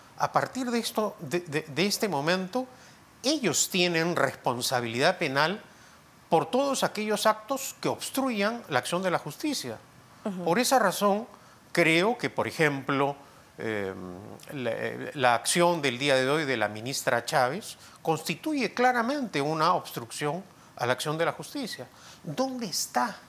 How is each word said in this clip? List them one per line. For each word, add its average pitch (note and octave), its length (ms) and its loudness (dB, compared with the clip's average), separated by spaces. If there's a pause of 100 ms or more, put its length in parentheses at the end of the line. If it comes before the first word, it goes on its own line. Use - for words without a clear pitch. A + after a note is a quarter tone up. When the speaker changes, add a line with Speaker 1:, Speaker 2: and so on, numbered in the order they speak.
(160)
Speaker 1:
a - 160 -2
partir A#3+ 380 0
de A#3+ 80 2
esto, A3 420 -2
de, E3+ 200 -4
de, D#3 220 -4
de D3+ 240 0
este G#3 220 0
momento, F#3 580 0 (560)
ellos B3+ 480 0
tienen F3 460 2
responsabilidad B2+ 1000 0
penal D#3 440 0 (680)
por D#3 220 4
todos C4+ 340 0
aquellos G#3+ 420 0
actos G#3+ 540 0
que - 80 0
obstruyan A3+ 800 -2
la C#3 100 2
acción F3 240 -2
de F#3 80 0
la D#3+ 80 2
justicia. D3 600 -6 (460)
Speaker 2:
Ujú. F#3 200 -6
Speaker 1:
Por E3+ 140 2
esa B3+ 200 4
razón, G3+ 480 2 (460)
creo E3+ 460 4
que, C#3 100 -4
por A2 180 -2
ejemplo, C#3 680 0 (400)
eh, G2+ 380 -4 (580)
la, B2 180 -4 (440)
la B2+ 200 6
acción F3 460 4
del B2+ 180 0
día C#3 180 4
de C3 120 2
hoy D#3 160 2
de C3+ 140 0
la G#2+ 100 2
ministra A#2+ 560 -2
Chávez D#3 540 -2 (240)
constituye F3 720 -2
claramente B3 680 0
una D#3 340 2
obstrucción D3 680 -4 (340)
a - 100 -2
la A#2+ 60 4
acción D3+ 240 -2
de E3 80 2
la D3 80 0
justicia. D#3+ 540 -8 (360)
¿Dónde B3 440 -4
está A3 500 -2 (120)